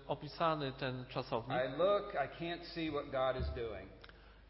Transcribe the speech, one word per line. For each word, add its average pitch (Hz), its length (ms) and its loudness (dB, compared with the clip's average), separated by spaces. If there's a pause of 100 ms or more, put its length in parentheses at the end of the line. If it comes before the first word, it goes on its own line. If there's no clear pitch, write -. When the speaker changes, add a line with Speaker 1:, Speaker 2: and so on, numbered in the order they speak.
Speaker 1:
opisany 151 680 2
ten 127 360 -2
czasownik. 123 480 0
Speaker 2:
I 135 220 2
look, 202 360 4
I 147 300 -2
can't 170 200 -4
see 160 260 -2
what 143 140 0
God 131 380 2
is 123 120 0
doing. 104 360 -6 (600)